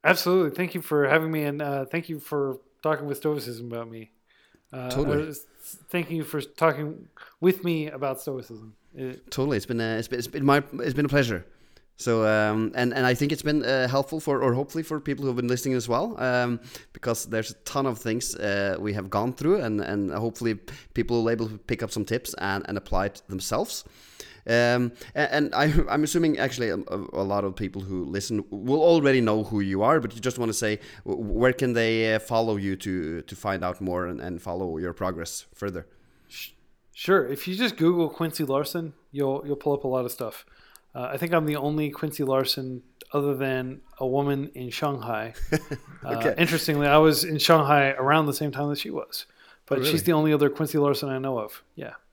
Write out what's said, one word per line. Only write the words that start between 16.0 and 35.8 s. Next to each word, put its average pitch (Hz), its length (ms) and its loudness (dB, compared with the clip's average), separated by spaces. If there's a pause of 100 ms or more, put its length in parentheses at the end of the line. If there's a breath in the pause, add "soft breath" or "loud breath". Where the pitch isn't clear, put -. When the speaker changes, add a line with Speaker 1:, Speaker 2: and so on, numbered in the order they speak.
Speaker 2:
um, 123 380 0 (340 loud breath)
because - 320 -4
there's 110 240 -4
a - 40 -16 (100)
ton 135 200 -2
of 120 140 -2
things, 117 380 -4
uh, 101 440 0
we 101 140 -2
have 98 160 -6
gone 117 240 0
through, 175 260 0
and, 107 220 -2
and 98 300 -2
hopefully 113 420 -2 (400 loud breath)
people 120 240 0
will 113 80 2
be 117 60 2
able 113 180 -2
to 104 80 -12
pick - 240 -4
up 107 80 -6
some 107 160 -4
tips - 320 -4
and, 98 300 -2
and 98 100 -4
apply 92 280 0
it - 220 -8
themselves. 110 560 -4 (600 loud breath)
Um, 120 460 4 (220 loud breath)
a-, 147 200 0
and 147 200 2
I, 135 100 4
<laughs> 151 260 4
I'm 147 120 2
assuming 156 360 2
actually 120 320 -2
a, 85 80 -2
a, - 180 -6 (160)
a 95 100 -2
lot 101 220 0
of 95 100 -4
people 98 280 -6
who 92 240 -6
listen 98 420 -4
will 127 340 0
already 143 380 6
know 110 240 2
who 107 160 -2
you 98 220 0
are, 147 180 6
but 113 140 -6
you 113 80 -12
just 123 160 -2
wanna 113 160 -2
say, 104 260 -2 (240 loud breath)
w-, 104 180 -4
where 113 300 4
can 127 220 0
they, 113 400 2
uh, 107 40 2
follow 113 380 2
you 98 200 -2
to, 85 440 -4
to - 160 -14
find 95 260 -4
out 90 200 -4
more 90 240 -2
and, 76 160 -8
and 87 180 -8
follow 87 380 -6
your 87 160 -6
progress 87 500 -6 (100)
further? 95 320 -8 (420 soft breath)